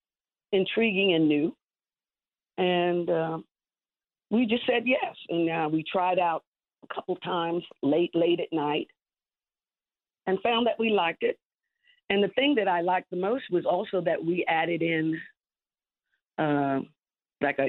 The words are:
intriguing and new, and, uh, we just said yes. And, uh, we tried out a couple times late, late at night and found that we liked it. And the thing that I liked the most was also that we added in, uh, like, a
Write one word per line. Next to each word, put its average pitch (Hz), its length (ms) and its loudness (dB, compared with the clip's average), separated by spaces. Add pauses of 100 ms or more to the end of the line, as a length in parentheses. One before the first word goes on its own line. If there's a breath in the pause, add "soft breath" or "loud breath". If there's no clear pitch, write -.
(520)
intriguing 196 640 2
and 160 160 4
new, 151 260 0 (1040)
and, 175 520 0
uh, 165 280 0 (920)
we 233 160 2
just 233 200 -2
said 240 200 2
yes. 262 300 -2 (140)
And, 170 200 0
uh, 160 220 -2
we 156 180 0
tried 180 300 0
out 170 240 -2 (400)
a - 100 -14
couple - 240 -6
times 170 460 -4 (180)
late, 151 320 2
late 170 280 2
at - 100 -8
night 147 360 -2 (1400)
and 190 160 0
found 233 260 0
that 220 100 0
we 226 120 0
liked 175 340 0
it. - 140 -2 (720)
And 202 140 2
the 190 60 2
thing 277 260 2
that 202 120 0
I 175 140 2
liked 180 280 0
the 180 80 -8
most 208 340 -2
was 175 140 0
also 185 360 0
that 165 220 0
we 170 240 -2
added 165 340 0
in, 160 380 0 (1200)
uh, 143 420 0 (640)
like, 143 180 0
a 135 100 2